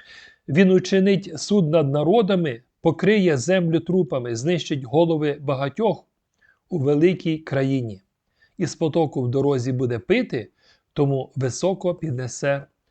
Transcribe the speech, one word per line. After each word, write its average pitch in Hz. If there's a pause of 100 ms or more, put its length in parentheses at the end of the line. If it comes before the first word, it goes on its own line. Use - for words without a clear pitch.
(480)
Він 185
учинить 190
суд 196
над 151
народами, 170 (200)
покриє 185
землю 165
трупами, 151
знищить 143
голови 151
багатьох 139 (640)
у 175
великій 156
країні. 135 (560)
Із 160
потоку 151
в 123
дорозі 135
буде 123
пити, 180 (440)
тому 139
високо 175
піднесе 139 (260)